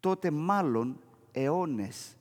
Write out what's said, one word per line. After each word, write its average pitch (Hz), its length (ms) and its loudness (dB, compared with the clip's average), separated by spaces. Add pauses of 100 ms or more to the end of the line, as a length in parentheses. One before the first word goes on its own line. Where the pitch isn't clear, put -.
τότε 185 300 2
μάλλον 151 680 0 (320)
αιώνες 135 880 -2